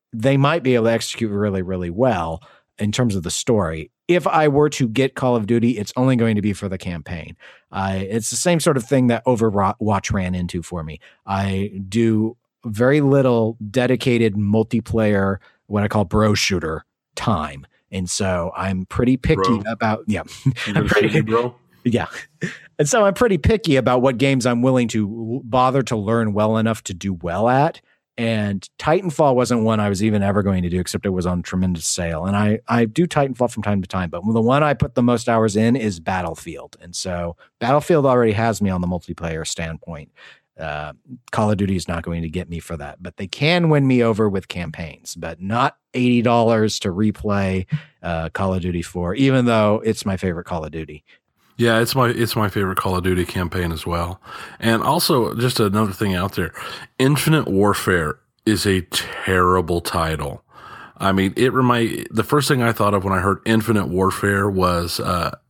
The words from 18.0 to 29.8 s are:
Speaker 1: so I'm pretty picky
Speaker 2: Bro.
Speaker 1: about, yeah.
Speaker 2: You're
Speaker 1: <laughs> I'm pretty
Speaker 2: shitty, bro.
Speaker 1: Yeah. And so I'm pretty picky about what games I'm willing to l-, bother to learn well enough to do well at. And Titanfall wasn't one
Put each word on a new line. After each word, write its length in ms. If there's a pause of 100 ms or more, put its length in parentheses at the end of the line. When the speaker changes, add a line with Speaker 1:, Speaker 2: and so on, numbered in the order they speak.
Speaker 1:
so 480
I'm 300
pretty 300
picky 260
Speaker 2:
Bro. 240
Speaker 1:
about, 400
yeah. 160 (460)
Speaker 2:
You're 80
Speaker 1:
<laughs> 20
I'm 80
pretty 220
Speaker 2:
shitty, 180
bro. 300 (280)
Speaker 1:
Yeah. 220 (720)
And 100
so 160
I'm 100
pretty 240
picky 380
about 260
what 160
games 280
I'm 160
willing 260
to 160
l-, 400
bother 380
to 140
learn 360
well 240
enough 280
to 100
do 180
well 360
at. 320 (360)
And 520 (100)
Titanfall 560
wasn't 300
one 160